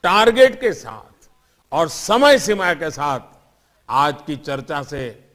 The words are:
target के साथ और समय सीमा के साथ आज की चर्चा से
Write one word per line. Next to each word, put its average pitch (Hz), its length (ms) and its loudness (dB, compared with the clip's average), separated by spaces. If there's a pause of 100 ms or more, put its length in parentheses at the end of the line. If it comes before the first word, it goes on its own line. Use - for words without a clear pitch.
target 226 580 4
के 220 120 -2
साथ - 560 -18 (440)
और 156 160 0
समय 269 500 4
सीमा 190 360 -2
के 156 160 -8
साथ 139 300 -6 (680)
आज 139 260 0 (120)
की 151 100 -8
चर्चा 139 460 -8
से 135 520 -14